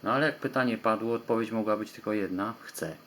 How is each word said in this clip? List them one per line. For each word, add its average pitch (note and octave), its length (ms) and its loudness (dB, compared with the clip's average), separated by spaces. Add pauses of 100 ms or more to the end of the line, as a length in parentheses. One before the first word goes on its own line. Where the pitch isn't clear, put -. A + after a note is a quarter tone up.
No A2 100 2
ale C#3+ 140 4
jak C#3 100 0
pytanie B2+ 420 0
padło, A2+ 360 2
odpowiedź A2+ 360 0
mogła G#2+ 260 2
być G#2+ 160 -6
tylko - 200 -4
jedna: G2 500 -2
chcę. - 340 -8 (100)